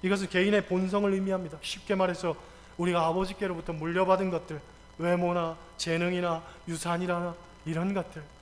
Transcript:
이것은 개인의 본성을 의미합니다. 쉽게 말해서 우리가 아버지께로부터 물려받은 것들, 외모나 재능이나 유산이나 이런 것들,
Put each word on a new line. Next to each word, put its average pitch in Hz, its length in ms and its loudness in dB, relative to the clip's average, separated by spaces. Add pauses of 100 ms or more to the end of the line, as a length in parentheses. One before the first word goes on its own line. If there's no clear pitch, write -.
이것은 190 260 0
개인의 196 380 4
본성을 190 460 2
의미합니다. 185 500 -2
쉽게 - 320 -4
말해서 180 400 2 (420)
우리가 170 300 2
아버지께로부터 185 680 -2
물려받은 185 580 2
것들, 156 300 -4 (380)
외모나 175 580 0 (200)
재능이나 170 680 0 (240)
유산이나 175 680 -2 (300)
이런 170 300 -2
것들, 165 280 -6 (200)